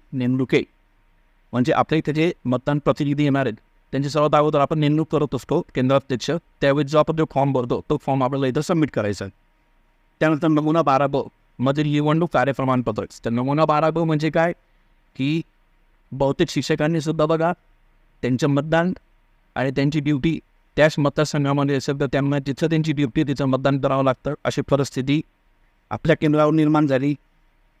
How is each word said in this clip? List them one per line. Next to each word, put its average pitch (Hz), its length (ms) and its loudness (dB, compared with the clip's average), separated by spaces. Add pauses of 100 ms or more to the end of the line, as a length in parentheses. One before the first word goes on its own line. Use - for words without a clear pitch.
(140)
नेमणूक 127 400 -2
आहे. 135 100 4 (880)
म्हणजे 120 200 0
आपल्या 123 260 0
इथे 151 160 -4
जे 160 180 0 (140)
मतदान 127 340 -2
प्रतिनिधी 143 440 -2
येणार 139 220 0
आहेत, 107 80 -4 (380)
त्यांची 139 180 -4
सर्वात 147 260 0
अगोदर 147 240 4
आपण 156 200 0
नेमणूक 151 320 0
करत 147 240 -2
असतो 139 260 -2
केंद्राध्यक्ष, 135 720 -2 (300)
त्यावेळेस 139 300 2
जो 156 60 2
आपण 156 180 2
जो 160 180 0
फॉर्म 139 200 0
भरतो, 120 360 -2
तो 147 80 0
फॉर्म 135 260 -2
आपल्याला 135 240 -2
इथं 131 140 -2
सबमिट 160 300 0
करायचा 104 340 -4
आहे. 98 60 -12 (880)
त्यानंतर 160 280 2
नमुना 156 340 2
बारा 139 260 2
ब 139 100 -2 (420)
मधील 143 320 0
निवडणूक 151 420 0
कार्य 131 180 2
प्रमाणपत्र. 123 540 -2 (200)
तर 117 40 -2
नमुना 131 360 0
बारा 151 240 2
ब 160 100 -2
म्हणजे 160 300 0
काय, 170 240 0 (640)
की 151 240 -2 (680)
बहुतेक 135 380 0
शिक्षकांनी 151 520 -2
सुद्धा 156 240 -2
बघा, 165 280 0 (680)
त्यांचं 127 260 -2
मतदान 160 460 0 (640)
आणि 131 160 -4
त्यांची 143 280 0
ड्युटी 147 400 -2 (360)
त्याच 151 220 4
मतदारसंघामध्ये 143 800 0
असेल, 139 240 -2
तर 147 60 -2
त्यांना 139 340 0
जिथं 139 280 -4
त्यांची 160 240 0
ड्युटी, 143 320 0
तिथं 139 220 -2
मतदान 135 340 0
करावं 135 240 0
लागतं. 135 300 -2 (100)
अशी 127 180 -2
परिस्थिती 139 600 0 (680)
आपल्या 156 260 0
केंद्रावर 151 380 2
निर्माण 151 340 2
झाली. 139 280 0 (640)